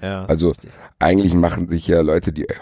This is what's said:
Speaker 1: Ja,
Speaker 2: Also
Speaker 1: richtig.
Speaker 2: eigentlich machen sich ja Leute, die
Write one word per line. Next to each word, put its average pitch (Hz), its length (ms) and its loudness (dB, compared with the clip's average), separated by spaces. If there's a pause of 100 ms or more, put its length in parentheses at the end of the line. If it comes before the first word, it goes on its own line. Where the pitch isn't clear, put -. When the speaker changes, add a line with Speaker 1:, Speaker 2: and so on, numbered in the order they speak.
Speaker 1:
Ja, 95 240 -8
Speaker 2:
Also 82 240 0
Speaker 1:
richtig. - 220 -8 (280)
Speaker 2:
eigentlich 92 340 4
machen 85 360 0
sich 82 180 -4
ja 85 140 4
Leute, 80 320 0
die 76 140 -8 (140)